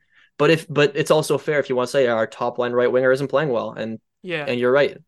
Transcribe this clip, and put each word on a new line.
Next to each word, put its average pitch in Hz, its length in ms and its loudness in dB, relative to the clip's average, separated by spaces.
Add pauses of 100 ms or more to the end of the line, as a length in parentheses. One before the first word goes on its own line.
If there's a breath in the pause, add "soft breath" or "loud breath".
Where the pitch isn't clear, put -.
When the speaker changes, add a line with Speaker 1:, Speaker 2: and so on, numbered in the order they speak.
(380 soft breath)
Speaker 1:
But 147 120 2
if, 160 200 2
but 147 260 2
it's 151 160 0
also 151 260 0
fair 147 220 -2
if 131 80 -2
you 131 80 -2
wanna 123 120 0
say 135 200 2
our 113 200 0
top 120 300 -6
line 120 140 -4
right 123 200 2
winger 127 200 2
isn't 135 160 0
playing 143 220 0
well, 110 220 -2
and, 113 280 -8 (220)
Speaker 2:
Yeah. 165 260 -8
Speaker 1:
and 123 100 -2
you're 123 140 2
right. 135 260 2 (100)